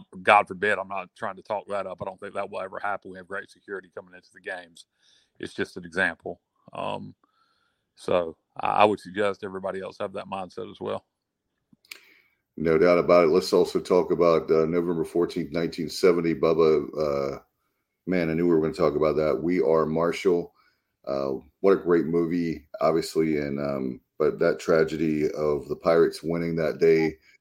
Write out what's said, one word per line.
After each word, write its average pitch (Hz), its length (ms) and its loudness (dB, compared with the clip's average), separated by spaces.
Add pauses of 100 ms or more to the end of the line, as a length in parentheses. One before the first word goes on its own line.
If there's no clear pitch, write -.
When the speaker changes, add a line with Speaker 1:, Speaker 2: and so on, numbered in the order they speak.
(220)
Speaker 1:
God 104 260 6
forbid, 98 300 -2
I'm 95 100 -8
not 95 260 -10
trying 98 220 -10
to 98 60 -20
talk 101 260 -8
that 98 180 -6
up. 90 140 -12
I 101 60 -10
don't 95 120 -14
think 98 160 -14
that 98 160 -8
will 101 120 -10
ever 95 160 -12
happen. 98 320 -8
We 92 80 -16
have 87 100 -20
great 98 220 -12
security 95 440 -14
coming 90 200 -16
into 90 180 -20
the 95 80 -20
games. 90 460 -14 (520)
It's - 140 -12
just - 240 -8
an 90 80 -14
example. 87 560 -6 (320)
Um, 101 420 -10 (800)
so 85 440 -2 (200)
I, - 100 -2
I 101 180 4
would 104 140 2
suggest 98 440 -6
everybody 95 380 -8
else 95 180 -14
have 101 140 -8
that 98 160 -12
mindset 98 400 -12
as 98 100 -18
well. 104 240 -8 (1500)
Speaker 2:
No 80 220 2
doubt 87 200 6
about 87 260 6
it. 80 60 4
Let's 90 220 2
also 90 280 2
talk 90 300 2
about, 82 400 2
uh, 80 160 4
November 85 380 -2
fourteenth, 85 480 -4
nineteen 82 360 -4
seventy. 87 460 2
Bubba, 78 540 2 (100)
uh, 69 400 -2 (680)
man, 87 220 0
I 80 60 -2
knew 85 120 0
we 87 80 4
were 80 60 4
gonna 78 140 -2
talk 76 220 2
about 76 200 2
that. 76 260 0
We 87 200 0
Are 78 240 2
Marshall. 85 680 0 (540)
Uh, 67 280 -4 (260)
what 98 120 6
a 92 40 6
great 82 300 2
movie, 85 600 -2 (140)
obviously, 80 580 0
and, 71 200 -4
um, 67 420 -6 (180)
but 76 220 0
that 85 180 2
tragedy 78 720 0
of 73 380 -4
the - 80 -6
Pirates 82 460 2
winning 85 340 -4
that 73 220 -2
day, 80 380 4 (240)